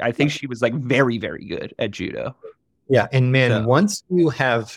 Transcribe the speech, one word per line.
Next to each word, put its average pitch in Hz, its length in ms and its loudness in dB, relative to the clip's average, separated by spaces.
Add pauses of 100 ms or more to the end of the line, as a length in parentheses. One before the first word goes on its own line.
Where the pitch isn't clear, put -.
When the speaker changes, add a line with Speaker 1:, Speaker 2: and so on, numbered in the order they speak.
Speaker 1:
I 120 100 -2
think 147 200 2
she - 140 -10
was, 131 140 -8
like, 120 140 2
very, 123 420 0
very 95 300 -8
good - 320 -8
at 107 140 -4
judo. - 440 -8 (520)
Speaker 2:
Yeah, 120 240 4
and 127 200 2
man, 131 180 4
Speaker 1:
So 110 160 0
Speaker 2:
once 175 440 2
you 175 180 2
have, 123 480 -2